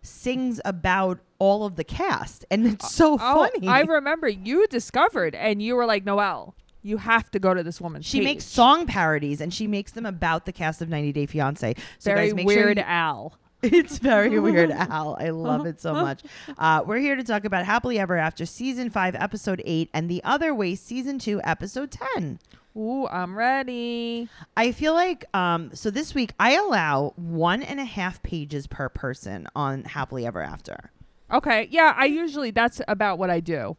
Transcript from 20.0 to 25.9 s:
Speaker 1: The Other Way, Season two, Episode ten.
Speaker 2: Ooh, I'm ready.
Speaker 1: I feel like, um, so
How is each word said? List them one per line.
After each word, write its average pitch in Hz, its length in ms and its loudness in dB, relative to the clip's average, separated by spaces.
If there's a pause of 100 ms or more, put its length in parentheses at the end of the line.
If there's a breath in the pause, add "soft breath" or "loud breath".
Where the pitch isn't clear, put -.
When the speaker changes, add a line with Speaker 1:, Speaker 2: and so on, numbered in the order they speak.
Speaker 1:
The 175 140 -2
Other 294 300 0
Way, 196 200 -2
Season 254 460 -8
two, 208 240 -4
Episode 254 480 -6
ten. 415 480 -6 (360 soft breath)
Speaker 2:
Ooh, 240 320 -4
I'm 180 300 -6
ready. 240 920 -2 (280 loud breath)
Speaker 1:
I 240 140 4
feel 311 220 0
like, 349 320 0 (100)
um, 170 380 0
so - 180 -4